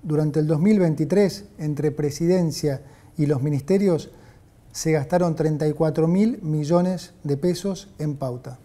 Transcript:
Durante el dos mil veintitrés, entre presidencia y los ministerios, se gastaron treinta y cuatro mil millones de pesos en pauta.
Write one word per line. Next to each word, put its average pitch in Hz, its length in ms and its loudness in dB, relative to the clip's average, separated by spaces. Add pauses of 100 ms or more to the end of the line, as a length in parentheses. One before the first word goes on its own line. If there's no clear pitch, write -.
Durante 151 320 0
el 156 80 0
dos 151 140 0
mil 208 200 4
veintitrés, 165 640 0 (100)
entre 151 340 -2
presidencia 156 920 0 (340)
y 151 80 2
los 143 160 2
ministerios, 156 720 0 (600)
se - 220 -2
gastaron 165 420 2
treinta 156 320 0
y 151 60 2
cuatro 160 360 0
mil 208 340 2
millones 165 800 -2
de 143 160 -2
pesos 180 500 -4 (100)
en 151 180 -4
pauta. 127 480 -10